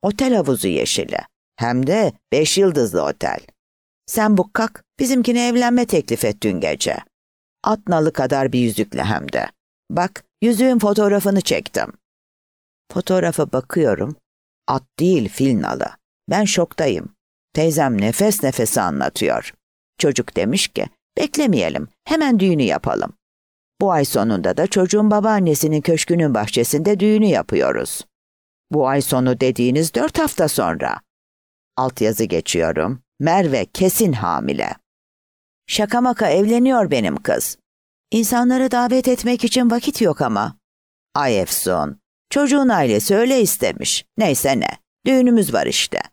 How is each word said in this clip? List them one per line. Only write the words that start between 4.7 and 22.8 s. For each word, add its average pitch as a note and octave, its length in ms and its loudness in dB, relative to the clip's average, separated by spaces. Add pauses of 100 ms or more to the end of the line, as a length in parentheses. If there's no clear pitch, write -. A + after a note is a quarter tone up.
bizimkine A#3+ 500 0
evlenme A#3+ 380 2
teklif D3 380 -2
et G#2 180 -2
dün F#2+ 180 0
gece. D2 360 -2 (680)
At - 240 -2
nalı D#3+ 240 2
kadar C3+ 400 -2
bir B2+ 60 0
yüzükle G#2+ 460 -2
hem D2+ 280 -4
de. A#1 140 -4 (440)
Bak, F3 340 -4 (180)
yüzüğün A#3+ 360 2
fotoğrafını G3+ 640 2
çektim. - 520 -4 (1000)
Fotoğrafa E3+ 600 -2
bakıyorum. C3 640 -2 (520)
At C3 140 -2 (160)
değil, D#3+ 300 2
fil C3 320 0
nalı. A#1 300 -4 (400)
Ben G3+ 140 0
şoktayım. D#3+ 680 -2 (380)
Teyzem D3+ 480 0
nefes F#3 420 0
nefese B2+ 380 0
anlatıyor. C#2 720 -2 (460)
Çocuk - 380 -2
demiş A2+ 320 -2
ki, - 200 -6 (300)
"Beklemeyelim, B2+ 680 -2 (160)
hemen C#4+ 360 0
düğünü F3 220 2
yapalım." C#2 500 -2 (680)